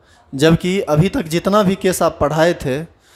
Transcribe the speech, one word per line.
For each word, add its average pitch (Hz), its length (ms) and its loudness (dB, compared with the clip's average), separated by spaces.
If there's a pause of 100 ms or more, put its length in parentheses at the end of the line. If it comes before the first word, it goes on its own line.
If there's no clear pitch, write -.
(340)
जबकि 165 480 2
अभी 151 280 2
तक 185 180 -4
जितना 180 360 0
भी 190 140 2
केस 185 240 -2
आप 165 180 0
पढ़ाए 156 360 2
थे 143 200 -4 (400)